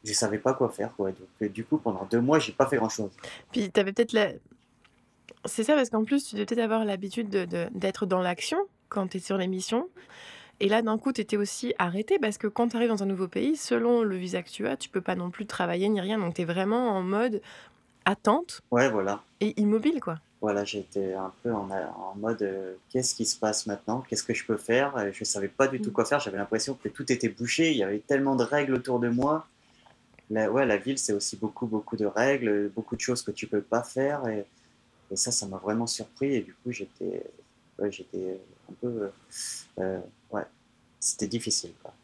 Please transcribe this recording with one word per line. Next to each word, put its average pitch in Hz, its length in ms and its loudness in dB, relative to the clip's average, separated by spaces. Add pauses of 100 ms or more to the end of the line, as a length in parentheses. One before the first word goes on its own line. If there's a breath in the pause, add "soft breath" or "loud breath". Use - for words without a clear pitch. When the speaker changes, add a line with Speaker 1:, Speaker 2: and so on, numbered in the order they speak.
Speaker 1:
Je 107 100 -6
savais 107 240 2
pas 131 160 2
quoi 123 160 2
faire, 110 260 -6
quoi. 98 140 0
Donc, 95 180 -10 (140)
euh, 104 80 0
du 113 160 -8
coup, 156 120 0
pendant 98 280 -2
deux 117 160 2
mois, 143 160 4
j'ai 151 140 0
pas 135 160 4
fait 139 100 2
grand-chose. 110 340 -2 (400 loud breath)
Speaker 2:
Puis, 202 200 0
t'avais 196 200 2
peut-être 226 220 2
la... 208 160 4 (1160)
c'est - 180 -2
ça, 285 100 6
parce 269 160 4
qu'en 220 160 2
plus, 277 220 2
tu - 80 -12
devais 208 100 -2
peut-être 233 180 0
avoir 220 220 2
l'habitude 202 440 -4
de, 196 160 2
de, 170 280 -4
d'être 190 320 -2
dans 185 160 2
l'action 180 380 0 (300)
quand 190 180 0
t'es 185 120 -4
sur 196 180 -2
les 185 100 2
missions. 220 420 -2 (720 loud breath)
Et 196 100 4
là, 220 120 6
d'un 220 160 2
coup, 269 140 0
t'étais 214 260 0
aussi 202 420 -2
arrêtée, 202 400 2
parce 214 180 0
que 220 100 -4
quand 233 220 2
t'arrives 233 200 2
dans 202 140 2
un 196 40 0
nouveau 190 200 0
pays, 254 300 0
selon 233 460 4
le 196 120 2
visa 180 280 -2
que - 60 -14
tu - 180 -4
as, 262 100 0
tu - 120 -10
peux 190 120 -2
pas 185 140 -2
non 180 160 -4
plus 202 160 -8
travailler 180 420 0
ni 208 100 2
rien. 208 200 0
Donc, 170 160 -2
t'es 175 100 -2
vraiment 202 460 2
en 190 100 2
mode 208 400 0 (640 loud breath)
attente 226 560 2 (100)
Speaker 1:
Ouais, 123 180 6
voilà. 101 340 0 (180)
Speaker 2:
et 208 180 0
immobile, 220 400 4
quoi. 160 200 -6 (200)
Speaker 1:
Voilà, 101 240 2
j'étais 98 500 -4
un 95 280 -6
peu 120 100 -2
en, 101 200 -2
en 95 440 -6
mode, 107 280 -2
euh, « 95 320 -4 (140)
Qu'est-ce 127 260 0
qui 113 100 -2
se - 100 -2
passe 107 300 0
maintenant ? 110 360 -2
Qu'est-ce 117 200 -4
que 113 140 -2
je - 100 -6
peux 110 120 0
faire ? » 135 400 2
Euh, 101 140 0
je 101 120 -10
savais 98 240 -2
pas 135 200 4
du 131 140 -2
tout 104 80 -4
Speaker 2:
Mm. 101 40 -8
Speaker 1:
quoi 113 120 4
faire. 143 140 2
J'avais 101 180 -6
l'impression 110 380 -2
que - 140 -6
tout - 220 -4
était 120 160 2
bouché. 139 440 0
Il 139 60 2
y 101 60 2
avait 101 140 -2
tellement 139 380 2
de 123 80 2
règles 135 320 2
autour 123 240 0
de 120 100 2
moi. 139 380 2 (840 soft breath)
La, 107 220 2
ouais, 131 160 4
la 107 100 4
ville, 135 220 -2
c'est - 140 0
aussi 101 240 -2
beaucoup, 107 280 -4
beaucoup 110 320 -4
de 104 80 0
règles, 107 640 2
beaucoup 113 260 -6
de - 60 -8
choses 123 220 -2
que 104 80 -6
tu - 160 -8
peux 104 160 0
pas 120 180 0
faire. 135 460 -2
Et, 107 180 -2 (640 soft breath)
et 95 60 -6
ça, 120 160 -2
ça 104 160 -2
m'a 95 100 -8
vraiment 107 300 0
surpris. 135 480 -2
Et 110 60 2
du - 120 -12
coup, - 180 -8
j'étais, 95 520 -8 (560)
ouais, 101 120 0
j'étais 92 480 -8 (300)
un - 100 -16
peu, 123 80 -4
euh, 110 220 -4 (720 loud breath)
euh, 95 200 -2 (300)
ouais, 104 160 -6 (540)
c'était - 280 -2
difficile, 107 440 -4 (100)
quoi. - 120 -18 (100)